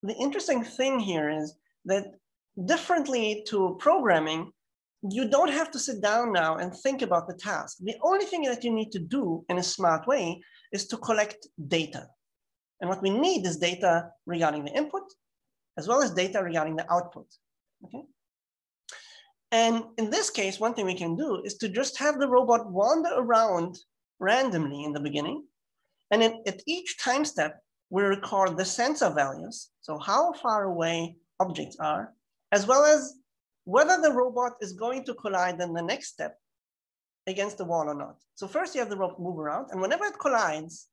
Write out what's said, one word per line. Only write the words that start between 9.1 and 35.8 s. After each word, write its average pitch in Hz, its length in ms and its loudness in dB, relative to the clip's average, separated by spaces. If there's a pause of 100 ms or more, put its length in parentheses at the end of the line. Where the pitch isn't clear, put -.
in 180 120 0
a 175 40 -2
smart 170 420 2
way 170 360 0 (320)
is 196 140 -6
to 226 100 -8
collect 214 500 -2 (200)
data. 147 400 -2 (760)
And 175 80 -4
what 185 120 -2
we 190 100 2
need 277 340 2
is 165 120 -2
data 175 520 2 (160)
regarding 156 400 0
the 147 100 -6
input, 302 280 -2 (720)
as 156 100 -8
well 262 160 4
as 226 80 0
data 190 320 0
regarding 160 320 -2
the - 160 -4
output, 175 360 -2 (580)
okay? 240 180 -14 (1500)
And 226 320 4 (160)
in 220 100 0
this 359 220 0
case, 190 280 -2
one 226 140 0
thing 220 140 -2
we 185 80 -2
can 170 200 -4
do 240 300 -4
is 202 120 -10
to 220 120 -4
just 226 300 -2
have 294 180 0
the 277 100 0
robot 240 440 4
wander 294 440 2
around 220 640 2 (420)
randomly 185 640 0
in 151 100 -6
the 147 60 -4
beginning. 151 460 -4 (640)
And 220 140 6
then 226 240 2
at 185 180 -6
each 349 320 -6
time 269 260 2
step, 156 360 -2 (320)
we 190 100 2
record 196 560 2
the 185 80 0
sensor 240 460 2
values, 147 580 -4 (120)
so 151 180 -8
how 285 340 2
far 214 300 0
away 170 540 -2 (220)
objects 170 400 -2
are, 160 320 -2 (400)
as 202 140 2
well 262 180 6
as 302 300 4 (520)
whether 311 360 6
the 311 100 6
robot 247 480 0
is 196 140 -8
going 247 320 -6
to 240 80 -8
collide 180 480 -2
in 175 120 -4
the 170 100 -4